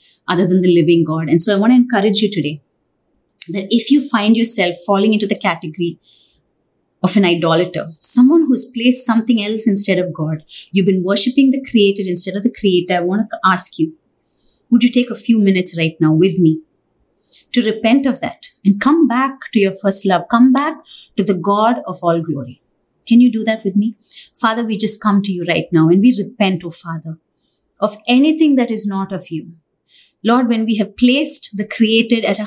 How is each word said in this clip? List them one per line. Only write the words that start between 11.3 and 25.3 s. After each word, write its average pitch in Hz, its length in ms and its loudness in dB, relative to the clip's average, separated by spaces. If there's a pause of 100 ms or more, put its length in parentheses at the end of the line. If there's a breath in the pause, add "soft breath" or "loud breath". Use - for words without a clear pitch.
the 269 180 -4
created 202 380 2
instead 180 300 -4
of 196 60 -4
the 247 160 -2
creator, 180 340 0
I 175 80 -2
want 196 280 -2
to - 140 -10
ask 185 340 -2
you, 160 180 -4 (760)
would 240 140 2
you 247 60 2
take 247 200 0
a 208 60 -10
few 226 220 0
minutes 185 400 0
right 160 220 -2
now 156 140 2
with 180 260 2
me 160 220 2 (880 loud breath)
to 240 100 0
repent 226 440 0
of - 160 -4
that - 260 -10 (160)
and 196 160 2
come 311 260 4
back 262 460 -4
to 220 80 0
your 190 140 2
first 196 320 -2
love, 180 260 0
come 247 220 6
back 294 320 -2 (320 loud breath)
to 202 60 0
the 202 100 0
God 208 520 0
of 185 160 -10
all 170 200 0
glory? 139 400 -8 (440)
Can 233 140 6
you 247 100 6
do 220 140 -4
that 220 220 -4
with 190 100 -4
me? 214 220 0 (360 loud breath)
Father, 226 300 -2
we 220 140 -4
just - 240 -2
come 202 220 2
to 202 100 -4